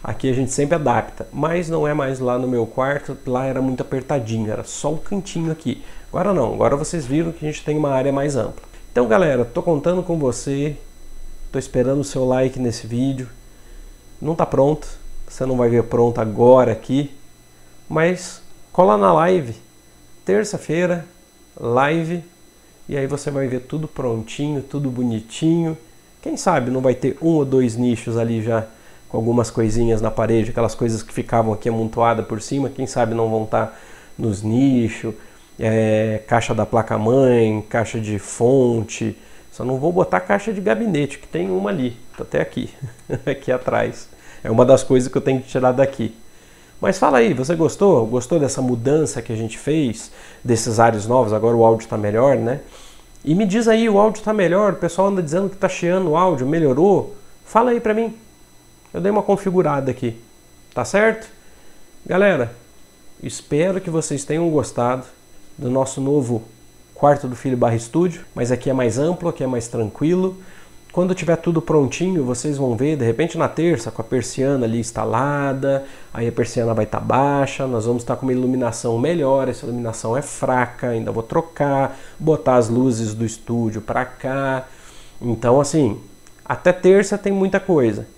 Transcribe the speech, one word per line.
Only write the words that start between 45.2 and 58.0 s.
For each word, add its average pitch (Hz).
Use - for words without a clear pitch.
tenho 131
que -
tirar 127
daqui. 131
Mas 190
fala 269
aí, 220
você 135
gostou? 160
Gostou 123
dessa 139
mudança 127
que 117
a 110
gente 110
fez, 143
desses 117
ares 110
novos? 120
Agora 113
o 113
áudio 113
tá 110
melhor, 113
né? 117
E 151
me 214
diz 220
aí, 226
o 202
áudio 214
tá 214
melhor? 196
O -
pessoal 190
anda 196
dizendo 170
que -
tá 190
chiando 185
o 156
áudio, 170
melhorou? 151
Fala 240
aí 240
pra 214
mim. 220